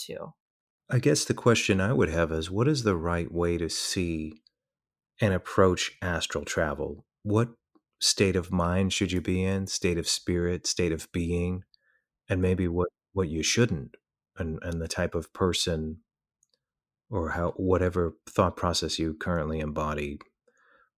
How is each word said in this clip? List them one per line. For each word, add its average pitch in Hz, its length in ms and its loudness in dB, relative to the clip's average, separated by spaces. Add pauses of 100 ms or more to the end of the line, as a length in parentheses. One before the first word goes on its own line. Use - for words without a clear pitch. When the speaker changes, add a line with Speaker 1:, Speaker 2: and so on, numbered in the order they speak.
Speaker 1:
to. - 280 -12 (560)
Speaker 2:
I 127 100 2
guess 143 260 2
the 131 80 0
question 110 480 4
I 101 100 2
would 117 180 2
have 80 220 2
is, 82 180 -4
what 107 180 0
is 143 160 0
the 101 120 4
right 85 360 -2
way 87 260 0
to 82 120 -2
see 80 720 -4 (760)
and 101 140 4
approach 90 580 4 (100)
astral 82 440 -4
travel? 73 600 -4 (180)
What 107 260 2 (500)
state 95 380 2
of 87 140 -2
mind 92 420 2
should 92 180 0
you 90 80 0
be 92 240 0
in, 95 240 -2
state 87 300 0
of 82 100 -4
spirit, 87 580 -2
state 85 280 0
of - 180 -8
being, 87 520 -2 (640)
and 92 120 0
maybe 92 260 2
what, 87 220 0 (220)
what 95 160 -2
you 78 160 -4
shouldn't, 87 520 0 (420)
and, 80 240 -4
and 82 200 -4
the 80 60 -6
type 87 260 -2
of 82 200 -4
person 80 640 0 (1120)
or 82 220 -4
how, 85 260 -2
whatever 90 580 2 (140)
thought 92 260 2
process 82 420 -2
you 80 220 -2
currently 78 400 -2
embody, 76 600 -6 (800)